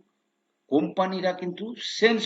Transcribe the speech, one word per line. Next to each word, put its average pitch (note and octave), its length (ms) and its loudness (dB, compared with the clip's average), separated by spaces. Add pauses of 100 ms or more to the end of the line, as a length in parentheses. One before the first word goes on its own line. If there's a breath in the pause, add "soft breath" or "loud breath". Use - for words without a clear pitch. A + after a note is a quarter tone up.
(760)
কোম্পানিরা F#3 580 0 (100)
কিন্তু F3+ 240 -6 (320)
সেন্স A3 280 4